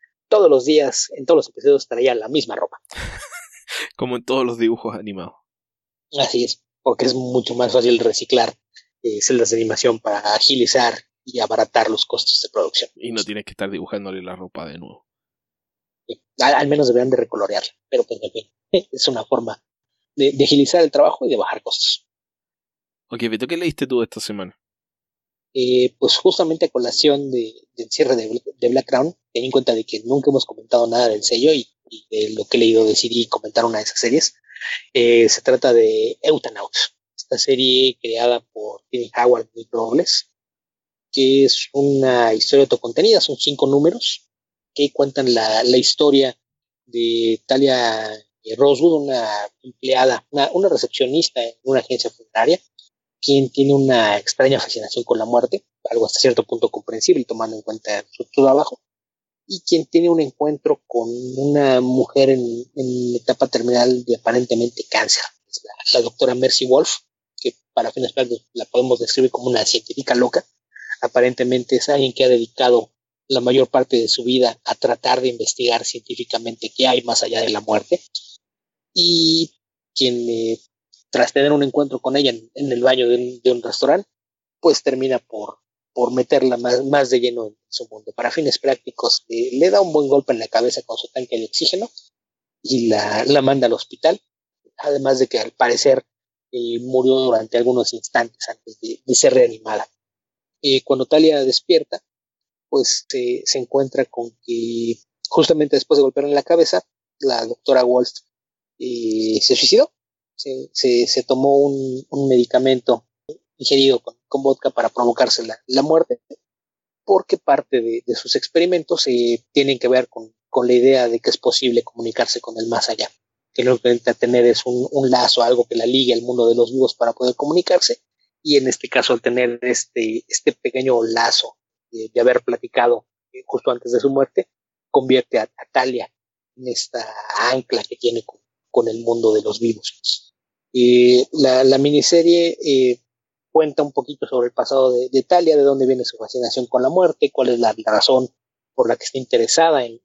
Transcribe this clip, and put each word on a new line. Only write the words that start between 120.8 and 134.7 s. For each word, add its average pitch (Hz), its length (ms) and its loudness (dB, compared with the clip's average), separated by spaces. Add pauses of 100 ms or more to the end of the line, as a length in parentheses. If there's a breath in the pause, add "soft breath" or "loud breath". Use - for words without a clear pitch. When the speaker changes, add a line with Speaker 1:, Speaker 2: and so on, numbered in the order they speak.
Speaker 1:
de 117 120 -2
que - 100 -4
es - 80 -2
posible 120 460 0
comunicarse 117 580 -6
con 113 160 -14
el 113 100 -6
más 117 220 -4
allá, - 220 -6 (420)
que 123 100 -2
lo 123 140 2
que 123 140 0
intenta 117 240 0
tener 120 300 2
es 120 200 2
un, 123 240 -2
un 135 220 0
lazo, 123 320 2
algo 120 240 2
que 120 80 -6
la 117 100 -2
ligue 123 280 2
al 117 100 -2
mundo 120 260 2
de 117 60 4
los 120 160 2
vivos 131 240 0
para 117 180 -2
poder 123 220 -2
comunicarse, 170 640 0 (400)
y 147 160 2
en 131 100 2
este 123 220 -6
caso 127 240 0
al 120 80 -2
tener 120 400 -2
este, 113 640 -4
este - 260 -2
pequeño 127 500 -2
lazo 113 560 -2 (320)
de, 110 200 -12
de 123 80 0
haber 123 220 4
platicado, 120 640 -2 (260)
eh, 131 140 -20
justo - 240 -4
antes 120 220 -6
de 123 80 0
su 139 100 0
muerte, 135 400 -2 (400)